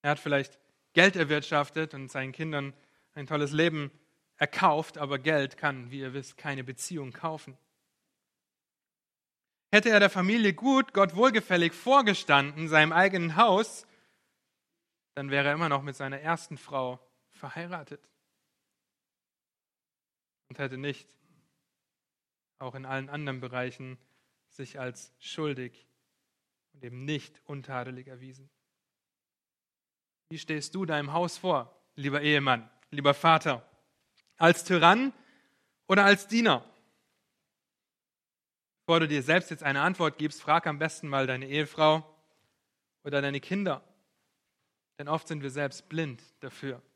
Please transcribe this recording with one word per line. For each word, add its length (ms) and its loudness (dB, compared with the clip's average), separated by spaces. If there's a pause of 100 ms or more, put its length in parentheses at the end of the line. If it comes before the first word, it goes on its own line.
Er 40 2
hat 80 -2
vielleicht 380 -2 (360)
Geld 240 6
erwirtschaftet 760 -2
und 160 -14
seinen 220 -8
Kindern 420 -8 (400)
ein 140 -14
tolles 240 -2
Leben 400 0 (460)
erkauft, 600 0
aber 220 -4
Geld 380 0
kann, 340 -4
wie 80 -12
ihr 140 -10
wisst, 240 -12
keine 260 -8
Beziehung 480 -10
kaufen. 460 -12 (2000)
Hätte 200 4
er 100 6
der 100 6
Familie 440 2
gut, 400 2
Gott 220 4
wohlgefällig 580 2
vorgestanden, 960 2
seinem 240 4
eigenen 420 2
Haus, 500 2 (1300)
dann 140 -8
wäre 200 2
er 60 2
immer 120 -2
noch 140 0
mit 160 -10
seiner 240 -8
ersten 360 -6
Frau 480 -8 (260)
verheiratet 760 -14 (2500)
und 100 -20
hätte 200 -8
nicht 400 -10 (1400)
auch 160 -12
in 100 -14
allen 240 -8
anderen 320 -8
Bereichen 560 -10 (500)
sich 320 -18
als 400 -12
schuldig 680 -10 (840)
und 140 -20
eben 180 -14
nicht 420 -8
untadelig 640 -12
erwiesen. 420 -20 (1800)
Wie 80 -14
stehst 380 -8
du 100 -2
deinem 280 -2
Haus 240 -2
vor, 360 -2 (220)
lieber 260 -2
Ehemann, 480 2 (220)
lieber 220 4
Vater? 520 2 (720)
Als 280 4
Tyrann 480 4 (760)
oder 160 4
als 240 6
Diener? 380 2 (2250)
Bevor 160 4
du 60 2
dir 160 -2
selbst 280 2
jetzt 120 -14
eine 180 -2
Antwort 360 0
gibst, 240 -6
frag 260 2
am 120 -6
besten 280 -6
mal 200 0
deine 200 -6
Ehefrau 560 2 (1000)
oder 180 -4
deine 180 -4
Kinder. 420 -6 (1160)
Denn 80 -12
oft 200 -6
sind 160 -8
wir 60 -8
selbst 380 -8
blind 340 -6 (200)
dafür. 400 -12 (140)